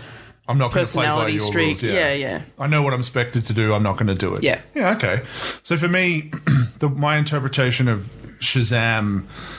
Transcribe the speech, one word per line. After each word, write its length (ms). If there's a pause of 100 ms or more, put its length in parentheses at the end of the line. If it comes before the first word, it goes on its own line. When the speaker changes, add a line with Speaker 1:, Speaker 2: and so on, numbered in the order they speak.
(480)
Speaker 1:
"I'm 100
not 160
gonna 120
play 200
by 40
Speaker 2:
personality 240
Speaker 1:
your 80
Speaker 2:
streak. 260
Speaker 1:
rules." 160
Yeah. 100
Speaker 2:
Yeah, 200
yeah. 280 (160)
Speaker 1:
"I 100
know 140
what 120
I'm 80
expected 460
to 60
do. 200
I'm 100
not 140
gonna 180
do 200
it." 80
Speaker 2:
Yeah. 160 (140)
Speaker 1:
Yeah, 220
okay. 260 (420)
So 140
for 120
me, 420 (220)
<clears throat> 260
the, 100
my 280
interpretation 720
of 200 (300)
Shazam, 880 (340)